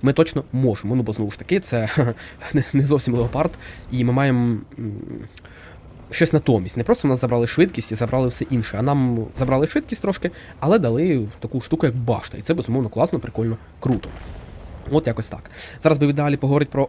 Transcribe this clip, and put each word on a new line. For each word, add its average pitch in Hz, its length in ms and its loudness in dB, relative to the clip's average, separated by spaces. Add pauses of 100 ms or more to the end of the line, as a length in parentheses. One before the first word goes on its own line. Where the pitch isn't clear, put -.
ми 135 120 4
точно 156 380 0
можемо, 123 440 0
ну 127 80 2
бо 107 100 -4
знову 107 180 -4
ж - 80 -12
таки, - 200 0
це 113 380 -2
<laughs> - 560 -2
не, 143 100 4 (100)
не 139 120 4
зовсім 135 300 2
леопард, 123 360 0 (400)
і 123 120 0
ми 123 100 4
маємо, 123 440 2 (220)
м, 107 140 -6 (1160)
щось 160 220 2
натомість. 113 440 2
Не 120 60 0
просто 214 240 2
нас 127 140 2
забрали 120 260 2
швидкість 165 440 0
і 110 40 -4
забрали 127 320 0
все 120 220 -4
інше, 117 300 -2
а - 20 0
нам 127 440 2 (120)
забрали 131 300 2
швидкість - 340 -2
трошки, 190 300 -2 (280)
але 190 200 4
дали 131 480 2 (120)
таку 120 220 -4
штуку, 160 240 0
як 123 100 2
башта, 120 420 -2
і 101 40 -10
це, 160 120 0
безумовно, 120 360 -2
класно, 156 300 0
прикольно, 113 380 -4 (220)
круто. 127 300 -2 (840)
От 151 160 2
якось 113 200 -4
так. - 240 -12 (320)
Зараз 156 140 6
би 143 160 4
далі 147 240 2
поговорити 139 340 2
про 139 180 2